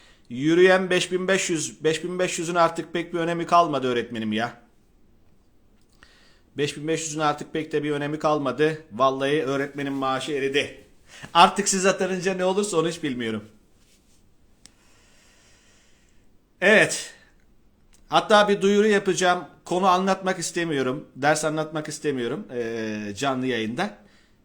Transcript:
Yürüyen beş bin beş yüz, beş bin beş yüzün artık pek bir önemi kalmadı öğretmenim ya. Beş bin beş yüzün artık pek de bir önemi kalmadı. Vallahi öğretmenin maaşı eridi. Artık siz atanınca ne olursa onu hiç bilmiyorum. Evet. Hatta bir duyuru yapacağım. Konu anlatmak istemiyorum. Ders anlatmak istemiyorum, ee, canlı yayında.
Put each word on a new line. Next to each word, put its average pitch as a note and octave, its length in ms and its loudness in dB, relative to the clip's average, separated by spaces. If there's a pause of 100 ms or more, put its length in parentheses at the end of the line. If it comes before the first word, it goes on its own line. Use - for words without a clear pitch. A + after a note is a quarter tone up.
(300)
Yürüyen F3 600 4
beş F3+ 220 0
bin F#3 160 -2
beş F#3+ 220 0
yüz, C#3+ 340 -4
beş D#3 200 0
bin F3+ 160 -6
beş F3+ 200 -2
yüzün E3+ 160 -4
artık E3 380 0
pek E3+ 200 -6
bir E3+ 60 -2
önemi E3 260 -2
kalmadı D3+ 420 2
öğretmenim A#2 460 -4
ya. A#2 280 -4 (2000)
Beş D3 200 -4
bin D3 100 -8
beş D#3+ 140 -2
yüzün D3+ 180 -8
artık D3 340 -2
pek D#3 180 -6
de D3 120 -2
bir D3 80 -2
önemi D3 280 -4
kalmadı. D3+ 720 0
Vallahi C3+ 520 2
öğretmenin C#3 500 -4
maaşı C3+ 380 -4
eridi. C#3 520 -2 (500)
Artık F#3+ 360 6
siz F#3+ 160 0
atanınca F#3 480 0
ne F3+ 120 -2
olursa F#3 320 0
onu E3 120 2
hiç E3 140 -8
bilmiyorum. A#2 420 -4 (3250)
Evet. F#3 520 4 (960)
Hatta G3+ 400 4
bir F#3+ 120 2
duyuru G3+ 260 4
yapacağım. F3+ 580 2 (200)
Konu F3+ 220 0
anlatmak F#3+ 520 0
istemiyorum. D3+ 760 -4
Ders D3+ 300 0
anlatmak D#3 420 -4
istemiyorum, B2 640 -4
ee, A2 640 -6
canlı C3 320 -4
yayında. B2 500 -4 (480)